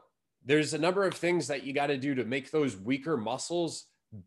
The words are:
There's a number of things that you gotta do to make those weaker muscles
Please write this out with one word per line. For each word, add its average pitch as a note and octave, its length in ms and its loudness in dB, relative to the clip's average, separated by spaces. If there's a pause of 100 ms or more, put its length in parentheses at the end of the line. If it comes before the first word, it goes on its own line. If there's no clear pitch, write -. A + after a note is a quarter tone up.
(440)
There's D3 300 4
a D#3+ 40 -2
number F#3 280 2
of E3 100 0
things F3 320 0
that C#3 160 -4
you C3+ 100 -6
gotta C#3+ 240 2
do C#3 180 -2
to B2+ 80 0
make C3 280 -4
those C#3 260 2
weaker C3+ 400 -2
muscles C3 680 -2 (400)